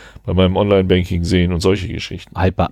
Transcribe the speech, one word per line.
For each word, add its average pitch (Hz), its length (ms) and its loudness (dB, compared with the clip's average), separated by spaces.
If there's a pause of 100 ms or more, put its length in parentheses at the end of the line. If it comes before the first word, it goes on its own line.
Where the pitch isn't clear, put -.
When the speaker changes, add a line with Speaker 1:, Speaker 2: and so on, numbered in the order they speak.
(260)
Speaker 1:
bei 95 80 -4
meinem 92 240 2
Online-Banking 92 640 2
sehen 87 300 2
und 85 80 -4
solche 95 260 0
Geschichten. - 480 -12
Speaker 2:
Halt 92 220 -2
bei 95 140 -2